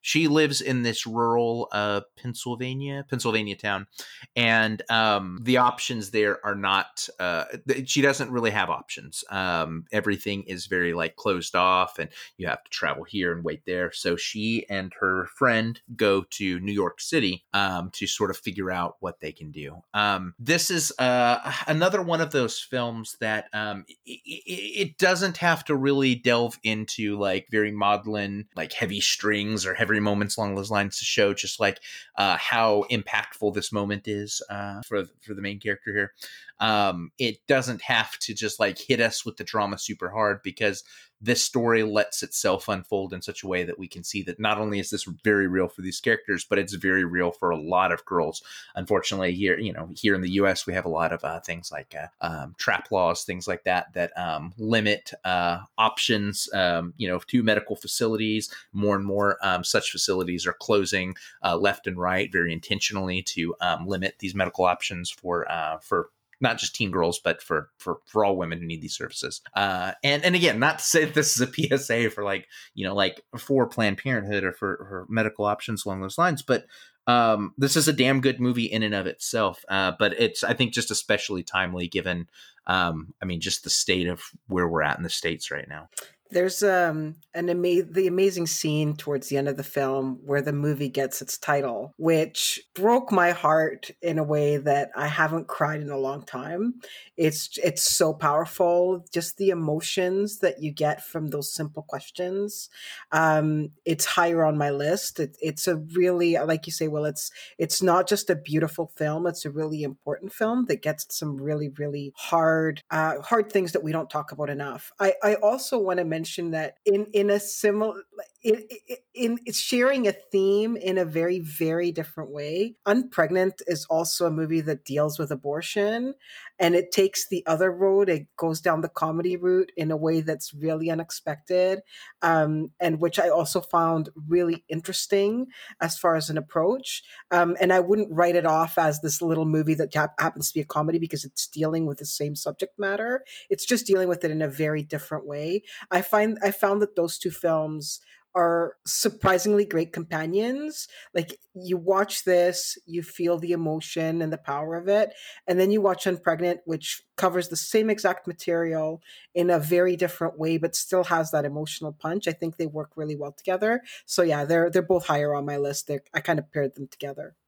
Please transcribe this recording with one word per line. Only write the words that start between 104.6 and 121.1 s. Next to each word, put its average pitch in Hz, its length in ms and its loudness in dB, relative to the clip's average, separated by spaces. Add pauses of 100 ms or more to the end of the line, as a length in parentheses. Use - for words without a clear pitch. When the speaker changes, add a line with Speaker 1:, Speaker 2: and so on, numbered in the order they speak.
Speaker 2:
list. 147 500 -2
It, 151 200 -4
it's 156 280 -2
a 170 80 2
really, 170 600 2
like 156 280 0
you 156 60 -8
say, 156 160 -2
well, 151 160 0
it's, 151 260 -4 (280)
it's 160 220 0
not 180 280 6
just 208 200 0
a 180 60 4
beautiful 156 600 -2
film. 160 320 -2
It's 165 160 -6
a 151 60 -6
really 156 340 -4
important 147 480 -8
film 233 340 0
that 208 160 -2
gets 151 240 -2 (100)
some 147 200 -4
really, 147 320 -2
really 143 480 -6
hard, 160 760 2
uh, 156 300 0
hard 214 320 0
things 185 200 2
that 160 120 0
we 156 80 -2
don't 160 180 -4
talk 151 220 -6
about 147 180 -6
enough. 139 480 -8
I, 196 240 4
I 214 140 6
also 240 420 2
wanna 185 260 2
mention 160 480 -4
that 156 320 -4
in, 208 280 4
in 202 180 4
a 202 80 4
similar, 208 640 0 (400)
in, 226 200 4 (520)
in, 240 300 0
in 233 80 -10
sharing 254 540 2
a 196 60 4
theme 202 640 2
in 190 220 -2
a 180 60 2
very, 165 340 0